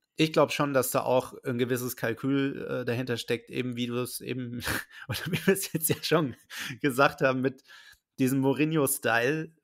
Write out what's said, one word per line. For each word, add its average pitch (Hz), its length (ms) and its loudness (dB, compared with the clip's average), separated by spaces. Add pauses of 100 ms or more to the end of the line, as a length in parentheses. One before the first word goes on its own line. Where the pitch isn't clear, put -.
(160)
Ich 160 160 2
glaub 147 200 4
schon, 143 220 0
dass 127 160 2
da 131 120 0
auch 123 320 2 (100)
ein 127 140 -2
gewisses 123 380 -2
Kalkül, 135 680 -2 (200)
äh, - 20 -10
dahinter 123 340 -2
steckt, - 320 -4
eben 123 260 -4
wie 120 100 -2
du 120 160 -4
es 120 180 -8
eben, 123 440 -8
<laughs> - 440 -6
oder - 180 -6
wie 165 200 -4
wir 196 80 6
es - 180 -6
jetzt 160 160 -2
ja 165 140 0
schon 151 340 0 (440)
gesagt 139 400 2
haben, 131 220 2
mit 131 200 -2 (560)
diesem 135 220 2
Mourinho-Style, 139 1120 2 (120)